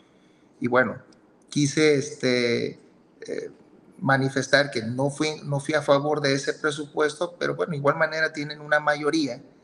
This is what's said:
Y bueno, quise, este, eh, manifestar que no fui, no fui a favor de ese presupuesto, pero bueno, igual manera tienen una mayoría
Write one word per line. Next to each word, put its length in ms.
Y 100
bueno, 280
quise, 460
este, 840
eh, 240
manifestar 720
que 120
no 280
fui, 180
no 160
fui 140
a 80
favor 400
de 120
ese 200
presupuesto, 840
pero 180
bueno, 180
igual 220
manera 360
tienen 280
una 200
mayoría 640